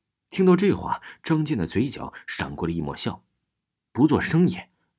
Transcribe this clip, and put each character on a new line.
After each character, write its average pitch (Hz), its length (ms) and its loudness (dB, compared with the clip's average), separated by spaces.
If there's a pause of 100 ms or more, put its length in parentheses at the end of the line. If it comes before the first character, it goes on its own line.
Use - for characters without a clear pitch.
(320)
听 190 140 0
到 180 100 8
这 190 160 2
话， - 300 -4 (200)
张 156 220 0
健 151 140 -2
的 85 100 -2
嘴 131 220 -2
角 - 240 -12 (120)
闪 - 300 -8
过 87 100 -4
了 82 60 -4
一 82 80 -4
抹 71 160 -6
笑。 - 260 -8 (720)
“不 139 160 4
做 143 140 4
生 170 260 2
意， - 100 -2 (420)